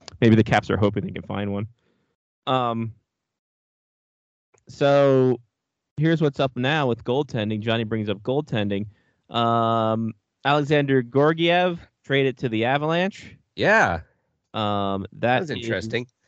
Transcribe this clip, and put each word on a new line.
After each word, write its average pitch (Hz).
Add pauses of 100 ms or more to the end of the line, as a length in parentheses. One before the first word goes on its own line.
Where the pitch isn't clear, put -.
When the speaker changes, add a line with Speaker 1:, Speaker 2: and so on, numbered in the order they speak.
(200)
Speaker 1:
Maybe 110
the 107
Caps -
are 98
hoping 101
they 101
can -
find 101
one. 101 (800)
Um, 117 (1800)
so 135 (560)
here's 156
what's 147
up 135
now 135
with 113
goaltending. 120
Johnny 113
brings 110
up 101
goaltending. 107 (480)
Um, 113 (300)
Alexander 143
Georgiev 165 (240)
traded 135
to 135
the 110
Avalanche. 160 (200)
Speaker 2:
Yeah. 135 (540)
Speaker 1:
Um, 101
that -
Speaker 2:
That 123
was 156
Speaker 1:
is 107
Speaker 2:
interesting. 113 (220)